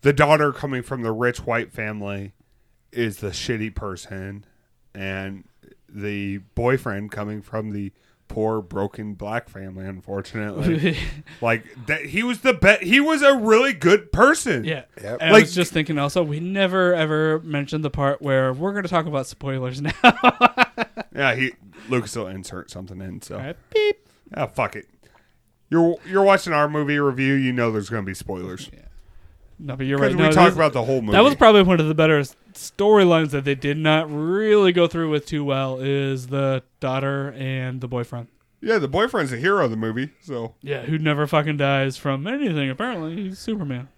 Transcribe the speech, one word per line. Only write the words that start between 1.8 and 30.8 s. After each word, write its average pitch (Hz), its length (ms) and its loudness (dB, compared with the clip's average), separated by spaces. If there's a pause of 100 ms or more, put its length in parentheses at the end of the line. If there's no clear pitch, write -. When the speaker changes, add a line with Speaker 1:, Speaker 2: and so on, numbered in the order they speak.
Speaker 1:
is 113 260 -4
the 101 120 -8
shitty 107 460 -6
person, 98 720 -12 (480)
and 95 500 -10 (460)
the 101 480 -6 (180)
boyfriend 117 560 -2
coming 107 300 -10
from 110 300 -10
the 101 200 -10 (380)
poor, 110 320 -2
broken 101 520 -8
black 104 360 -10
family, 95 360 -14
unfortunately. 107 1120 -4 (220)
Speaker 2:
<laughs> - 220 -18
Speaker 1:
Like, 117 240 0 (220)
that, 147 180 -4
he 170 180 -4
was 240 160 -4
the 262 140 2
be-, 185 320 4
he 240 160 4
was 302 200 0
a 277 140 6
really 226 380 4
good 175 400 2
person. 214 500 2
Speaker 2:
Yeah. 156 200 -6 (180)
Speaker 3:
Yep. 107 200 -8
Speaker 2:
And 165 120 2
Speaker 1:
Like 180 80 10
Speaker 2:
I - 0 -
was 170 120 0
just 175 200 -2
thinking 156 260 -2
also, 143 240 0
we 151 160 -4
never 185 560 0
ever 156 460 0
mentioned 156 420 -4
the 147 60 -2
part 139 320 -2
where 131 320 0
we're 170 200 -4
gonna 202 140 -4
talk 165 180 0
about 147 220 -4
spoilers 131 540 -8
now. 147 100 -4 (100)
<laughs> 240 540 2 (580)
Speaker 1:
Yeah, 135 200 0
he, 127 180 -2 (360)
Lucas 120 300 -4
will 101 100 -6
insert 92 420 -14
something 95 300 -14
in, 95 220 -12
so. 92 160 -14
Speaker 2:
All - 40 -10
right. 147 140 -12 (180)
Beep. 415 320 -2 (300)
Speaker 1:
Ah, 131 120 -4
fuck - 280 -4
it. 107 100 -16 (840)
You're, 170 260 2 (100)
you're 190 180 2
watching 196 280 4
our 147 160 2
movie 147 320 -2
review, 135 360 0
you 131 180 0
know 120 180 0
there's 104 180 -4
gonna 113 140 -4
be 95 100 -8
spoilers. 92 600 -10
Speaker 2:
Yeah. - 60 -20 (760)
No, 135 200 -10
but 135 80 -4
you're 139 120 0
Speaker 1:
'Cause 139 100 4
Speaker 2:
right. 135 100 2
Speaker 1:
we 160 60 6
Speaker 2:
No, 156 100 6
Speaker 1:
talk 175 140 8
Speaker 2:
this - 80 4
Speaker 1:
about 156 180 4
the 123 100 0